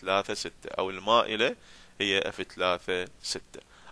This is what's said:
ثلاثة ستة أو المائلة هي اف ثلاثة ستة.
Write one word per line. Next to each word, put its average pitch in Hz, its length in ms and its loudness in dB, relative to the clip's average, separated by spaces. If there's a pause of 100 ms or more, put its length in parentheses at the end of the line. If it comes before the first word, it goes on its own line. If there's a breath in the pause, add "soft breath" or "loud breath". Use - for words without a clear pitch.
ثلاثة 98 340 0
ستة - 440 -10
أو 95 120 -2
المائلة 110 680 4 (440 loud breath)
هي 98 180 2
اف - 240 -4
ثلاثة 90 680 -2 (140)
ستة. - 380 -10 (320 loud breath)